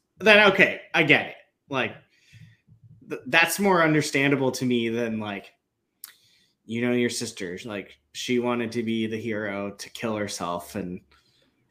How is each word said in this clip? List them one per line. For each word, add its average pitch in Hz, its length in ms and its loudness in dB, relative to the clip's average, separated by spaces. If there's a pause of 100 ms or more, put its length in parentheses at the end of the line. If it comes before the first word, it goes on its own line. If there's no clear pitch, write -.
(180)
then 208 340 6
okay, - 280 2 (140)
I 165 80 2
get 127 260 4
it. - 60 -16 (340)
Like, 120 260 -4 (1120)
th-, 147 180 -10
that's 165 320 4
more 185 240 4
understandable 143 720 2
to 131 120 -4
me 120 240 0
than, 113 320 -2
like, 101 320 -10 (1120)
you 117 180 -6
know, 123 100 2
your 120 180 2
sister, 104 540 -8
like, 104 320 -10 (160)
she - 260 -2
wanted 120 340 -2
to 120 100 -2
be 113 240 -2
the 110 140 -6
hero 104 520 -6
to - 180 -16
kill 110 260 -6
herself, 90 580 -6
and 90 260 -8 (720)